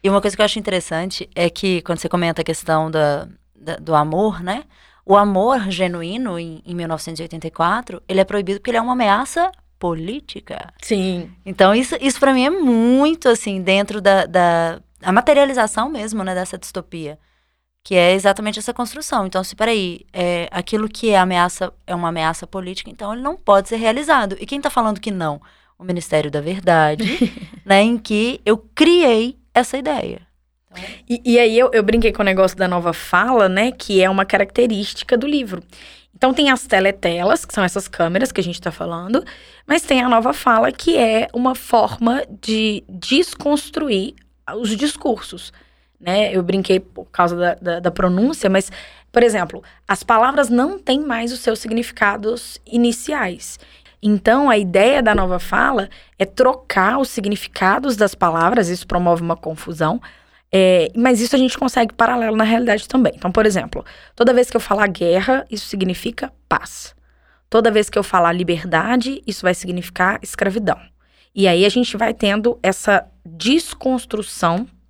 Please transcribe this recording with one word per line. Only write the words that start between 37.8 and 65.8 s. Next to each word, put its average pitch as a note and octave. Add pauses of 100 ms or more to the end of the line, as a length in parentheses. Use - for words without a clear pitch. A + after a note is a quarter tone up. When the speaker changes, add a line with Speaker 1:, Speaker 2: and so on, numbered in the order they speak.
Speaker 2:
câmeras F3+
que -
a -
gente F3
tá E3+
falando, F3 (420)
mas D#4
tem B3+
a B3
nova A#3
fala, A#3
que -
é A3+
uma B3+
forma A#3 (180)
de A3
desconstruir C#4 (440)
os A3
discursos, A#3 (460)
né? F#3+
Eu F#3
brinquei F#3
por -
causa F3
da, F3
da, F3
da F3
pronúncia, F#3+
mas, F#3+ (400)
por A#3+
exemplo, G3+ (240)
as G3
palavras B3
não C#4+
têm C4+
mais A#3+
os B3+
seus A3+
significados A3
iniciais. A#3 (420)
Então, A3
a A3
ideia G#3
da A3+
nova F#3
fala A3+ (280)
é F#3+
trocar B3+
os C4+
significados G#3
das G3+
palavras, F3
isso F3+
promove F3
uma E3
confusão, D#3+ (500)
é, F#3
mas A#3
isso A#3+
a C4
gente B3+
consegue A#3+
paralelo A3+
na A3
realidade A3+
também. B3+
Então, F3+
por G#3+
exemplo, F#3+ (300)
toda A#3+
vez B3
que -
eu G#3+
falar G3+
guerra, F#3+
isso G#3+
significa F#3+ (160)